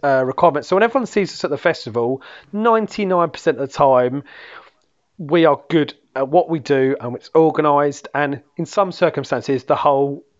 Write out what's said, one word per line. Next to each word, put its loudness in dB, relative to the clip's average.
uh, 2
requirements. 0
So 0
when 2
everyone 0
sees -2
us -12
at -4
the -4
festival, -2
ninety-nine 0
percent -2
of -6
the -20
time, 2
we 2
are 2
good 0
at -2
what 2
we -2
do, 0
and -8
it's -16
organised, 2
and -4
in -6
some -2
circumstances, -2
the 0
whole 0